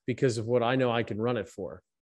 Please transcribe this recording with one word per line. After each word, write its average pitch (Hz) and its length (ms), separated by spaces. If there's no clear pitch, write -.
because 123 320
of 110 80
what 120 180
I 123 140
know 127 120
I 117 140
can 104 160
run 120 160
it 101 140
for. 90 340